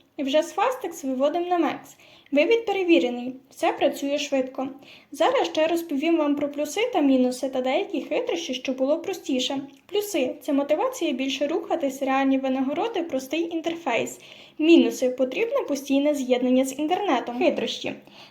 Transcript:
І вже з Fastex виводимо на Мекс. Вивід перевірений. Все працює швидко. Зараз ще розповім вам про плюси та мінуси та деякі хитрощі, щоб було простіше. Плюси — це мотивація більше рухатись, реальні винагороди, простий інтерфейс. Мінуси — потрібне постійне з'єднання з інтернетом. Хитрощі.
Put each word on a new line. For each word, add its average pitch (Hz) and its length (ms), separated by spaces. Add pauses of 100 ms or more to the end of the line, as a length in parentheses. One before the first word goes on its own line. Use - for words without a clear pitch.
(180)
І 294 60
вже 294 200
з - 140
Fastex 403 500
виводимо 302 400
на 359 100
Мекс. - 400 (340)
Вивід 427 340
перевірений. 262 720 (140)
Все 359 220
працює 277 460
швидко. 262 500 (440)
Зараз 370 360
ще 320 200
розповім 330 500
вам 294 180
про 285 140
плюси 294 320 (120)
та 349 80
мінуси 262 480
та 254 120
деякі 294 400
хитрощі, 339 520
щоб 262 240
було 285 220
простіше. 277 600 (240)
Плюси — 311 560
це 302 120
мотивація 311 580
більше 269 360
рухатись, 311 540
реальні 269 360
винагороди, 277 680
простий 311 500
інтерфейс. 302 640 (400)
Мінуси — 277 580
потрібне 415 500
постійне 285 460
з'єднання 254 520
з 269 140
інтернетом. 302 580
Хитрощі. - 580 (360)